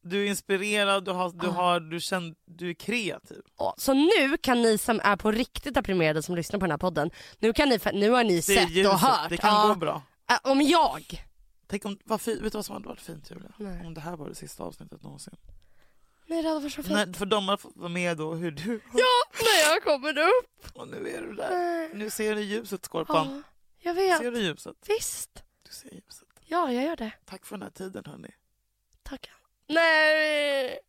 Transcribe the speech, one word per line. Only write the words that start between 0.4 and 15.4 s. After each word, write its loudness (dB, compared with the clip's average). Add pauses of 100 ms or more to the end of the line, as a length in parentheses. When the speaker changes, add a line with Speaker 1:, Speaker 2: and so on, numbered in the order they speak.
Speaker 1:
du -4
har, -2
du -6
Speaker 2:
Ja. 0
Speaker 1:
har, 2
du -8
känn-, -6 (100)
du -10
är -6
kreativ. -6 (160)
Speaker 2:
Ja, -2
så 2
nu 6
kan 2
ni 4
som 0
är 4
på 0
riktigt -4
deprimerade 2
som -4
lyssnar -4
på 0
den 0
här -2
podden, -2 (280)
nu 2
kan 4
ni, 4
för, -2
nu 4
har 4
ni 2
Speaker 1:
Se 2
Speaker 2:
sett 4
Speaker 1:
ljuset. 4
Speaker 2:
och 4
hört. 4
Speaker 1:
Det -4
kan 4
Speaker 2:
Ja. 6
Speaker 1:
gå 4
bra. -4 (300)
Speaker 2:
Äh, 2
om 6
jag 2 (400)
Speaker 1:
Tänk -8
om, -8
vad -2
fi-, -4
vet -4
du -8
vad -8
som -12
hade -12
varit -14
fint, -16
Julia? -18
Speaker 2:
Nej. -10
Speaker 1:
Om -12
det -12
här -10
var -12
det -14
sista -14
avsnittet -16
någonsin. -18 (920)